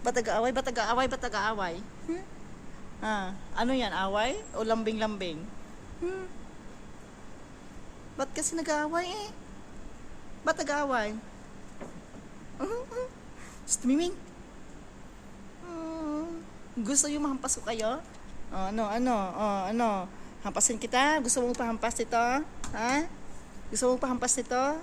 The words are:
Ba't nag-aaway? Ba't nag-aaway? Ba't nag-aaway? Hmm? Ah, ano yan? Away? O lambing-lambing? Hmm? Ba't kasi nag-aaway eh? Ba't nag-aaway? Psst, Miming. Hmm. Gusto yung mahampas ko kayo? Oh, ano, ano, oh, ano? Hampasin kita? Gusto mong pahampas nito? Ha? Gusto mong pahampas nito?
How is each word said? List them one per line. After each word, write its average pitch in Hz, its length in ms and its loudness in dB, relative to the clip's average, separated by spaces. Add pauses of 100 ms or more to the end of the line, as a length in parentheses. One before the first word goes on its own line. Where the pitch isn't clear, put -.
Ba't 247 160 4
nag-aaway? 220 320 4
Ba't 262 160 2
nag-aaway? 240 400 4
Ba't 254 160 0
nag-aaway? 208 520 2 (340)
Hmm? 339 140 -2 (760)
Ah, 202 320 0 (220)
ano 240 180 4
yan? 240 220 4
Away? 202 420 2 (220)
O 220 80 0
lambing-lambing? 214 720 2 (640)
Hmm? 370 240 -2 (1900)
Ba't 269 140 0
kasi 320 260 0
nag-aaway 311 460 2
eh? 415 240 -4 (1120)
Ba't 311 180 4
nag-aaway? 269 540 2 (2500)
Psst, - 220 0
Miming. 302 260 4 (1500)
Hmm. 330 800 -4 (400)
Gusto 269 260 4
yung 294 220 2
mahampas 262 260 0
ko - 140 -8
kayo? 226 320 0 (480)
Oh, - 240 0
ano, 214 160 2
ano, 240 240 4
oh, 196 560 2
ano? 233 200 4 (520)
Hampasin 208 400 4
kita? 269 400 6
Gusto 247 240 4
mong 247 120 2
pahampas 226 380 2
nito? 233 300 4 (480)
Ha? 226 200 2 (760)
Gusto 247 240 4
mong 254 80 2
pahampas 247 320 2
nito? 269 500 2